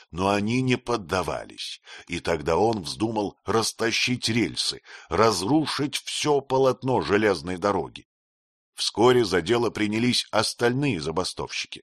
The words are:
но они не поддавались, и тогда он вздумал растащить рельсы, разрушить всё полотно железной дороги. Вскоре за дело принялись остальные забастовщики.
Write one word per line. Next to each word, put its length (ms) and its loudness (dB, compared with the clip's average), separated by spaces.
но 200 0
они 320 0
не 140 2
поддавались, 1040 -6
и 100 -4
тогда 400 0
он 240 0
вздумал 640 -4
растащить 840 -2
рельсы, 540 -2
разрушить 880 2
всё 440 0
полотно 640 2
железной 540 2
дороги. 500 -4
Вскоре 460 4
за 160 2
дело 260 2
принялись 600 0
остальные 720 0
забастовщики. 800 -6